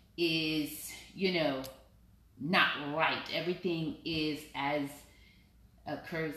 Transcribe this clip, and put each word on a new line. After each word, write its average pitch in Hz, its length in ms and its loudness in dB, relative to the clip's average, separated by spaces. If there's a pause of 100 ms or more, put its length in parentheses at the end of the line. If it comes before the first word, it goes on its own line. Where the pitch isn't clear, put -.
(160)
is, 160 760 0 (220)
you 185 180 2
know, 139 300 2 (800)
not 160 300 4 (240)
right. 156 280 2 (100)
Everything 165 720 0
is 156 360 0 (140)
as, 139 340 0 (960)
occurs 160 500 -4